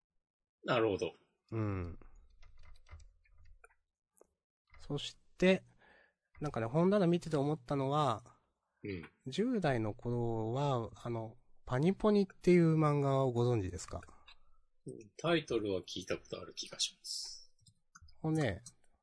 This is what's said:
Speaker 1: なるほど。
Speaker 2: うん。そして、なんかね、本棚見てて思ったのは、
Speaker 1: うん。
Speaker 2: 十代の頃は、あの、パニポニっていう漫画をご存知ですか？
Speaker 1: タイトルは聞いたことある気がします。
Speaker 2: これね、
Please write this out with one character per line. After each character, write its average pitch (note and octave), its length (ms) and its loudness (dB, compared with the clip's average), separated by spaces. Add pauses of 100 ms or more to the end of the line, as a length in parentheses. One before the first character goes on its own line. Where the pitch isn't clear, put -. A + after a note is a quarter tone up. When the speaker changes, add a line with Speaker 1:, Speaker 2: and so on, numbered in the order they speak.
(640)
Speaker 1:
な C#3 140 2
る A2 100 4
ほ F#2+ 80 2
ど。 F2 160 -2 (380)
Speaker 2:
う A2 80 -4
ん。 F#2 400 -4 (3000)
そ D3 100 -4
し - 180 -8 (220)
て、 F#3 260 4 (760)
な D3+ 100 -4
ん - 20 -4
か A#2+ 80 -4
ね、 A2+ 80 0
本 E3 220 2
棚 G3+ 180 4
見 F3 120 4
て E3 100 -8
て D3+ 80 0
思 C#3+ 160 2
っ D3+ 40 -2
た - 180 -6
の C3+ 140 0
は、 C#3+ 340 0 (600)
Speaker 1:
う - 40 -8
ん。 F2+ 160 -6 (240)
Speaker 2:
十 G#3+ 320 0
代 C#3 200 2
の G#2+ 140 -2
頃 A#2 600 -2
は、 B2+ 360 -2 (140)
あ A#2+ 60 -8
の、 A2+ 260 -8 (300)
パ B2+ 140 -2
ニ F3 140 4
ポ G#3+ 180 2
ニ G3+ 120 4
っ - 20 2
て - 260 0
い F3+ 80 10
う D#3+ 180 6
漫 D3 240 4
画 C3+ 220 2
を C3 80 2
ご A#2+ 120 2
存 A#2+ 180 2
知 F#2 80 -4
で F2+ 80 -8
す - 100 -10
か？ E2 140 -10 (1160)
Speaker 1:
タ E3+ 180 2
イ D#3 100 0
ト A#2+ 140 0
ル G#2 140 -2
は F2+ 80 -2
聞 - 180 -10
い F2+ 60 -10
た F2+ 100 -4
こ - 140 -14
と F2+ 120 -8
あ F2 40 -12
る - 100 -16
気 - 140 -12
が - 100 -12
し - 180 -4
ま - 80 -20
す。 - 460 -12 (680)
Speaker 2:
こ D#3+ 100 0
れ D#3 60 2
ね、 A2+ 260 0 (400)